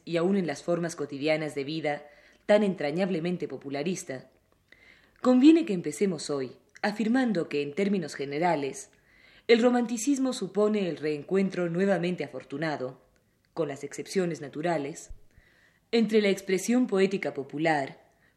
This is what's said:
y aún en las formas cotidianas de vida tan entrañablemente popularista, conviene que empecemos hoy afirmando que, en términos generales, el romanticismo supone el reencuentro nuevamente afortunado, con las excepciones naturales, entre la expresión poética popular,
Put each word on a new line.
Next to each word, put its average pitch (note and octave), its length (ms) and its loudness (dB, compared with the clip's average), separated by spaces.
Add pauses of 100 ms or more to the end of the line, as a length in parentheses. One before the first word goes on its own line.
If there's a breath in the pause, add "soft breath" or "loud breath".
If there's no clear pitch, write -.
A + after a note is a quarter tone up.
y E3 140 -4
aún F#3 180 2
en F3+ 100 0
las C#3+ 160 -6
formas E3+ 320 -2
cotidianas D3 640 -2
de C#3 80 -4
vida D3 400 -4 (420 loud breath)
tan G#3 160 6
entrañablemente F3 840 -2
popularista, C#3 840 -8 (920 soft breath)
conviene C#4 460 8
que G3+ 80 -2
empecemos D#3+ 560 -2
hoy C3+ 220 -4 (280)
afirmando G#3+ 680 0
que, D3 140 -2
en C#3+ 120 -6
términos G3 400 -2
generales, C#3+ 760 -2 (560 soft breath)
el A3+ 140 8
romanticismo B3 680 0
supone G#3 560 0
el D3+ 80 -4
reencuentro F3 720 -2
nuevamente F3 540 0
afortunado, C3+ 800 -6 (500)
con D#3+ 140 -2
las C#3 160 -10
excepciones D#3+ 580 -4
naturales, D3 680 -6 (800 soft breath)
entre A3 320 4
la G3+ 60 4
expresión G3 580 2
poética F#3+ 480 0
popular, C#3+ 720 -2 (280 soft breath)